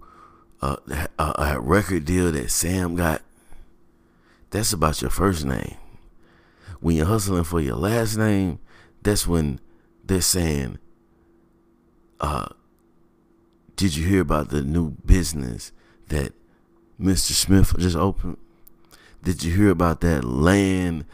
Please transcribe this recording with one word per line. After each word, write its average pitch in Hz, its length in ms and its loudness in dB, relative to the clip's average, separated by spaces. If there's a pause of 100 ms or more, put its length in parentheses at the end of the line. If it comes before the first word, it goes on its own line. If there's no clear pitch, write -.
(600)
uh, 67 160 -4 (420)
uh, 76 180 -2
uh, 73 220 -2
record 87 460 0
deal 90 260 2
that 71 180 -4
Sam 87 460 -2
got?" 82 260 -2 (1300)
That's 107 200 -2
about 78 300 0
your - 100 -2
first 85 340 0
name. 50 300 -6 (1040)
When 85 160 0
you're 78 120 2
hustling 98 360 0
for 82 160 -2
your 65 160 -2
last 107 400 -2
name, 101 440 0 (440)
that's 101 240 2
when 78 320 0 (460)
they're 92 160 0
saying, 73 560 -2 (1400)
uh, 71 280 -4 (1300)
Did 92 200 0
you 80 120 -2
hear 95 140 4
about 76 280 -2
the 73 120 -2
new 78 300 -2 (140)
business 76 640 0 (360)
that 73 260 -4 (640)
Mister 92 360 0
Smith - 440 4
just 85 200 0
opened? 90 400 -2 (840)
Did 80 200 -2
you 82 100 -2
hear 101 160 6
about 85 320 2
that 80 220 2
land 87 920 2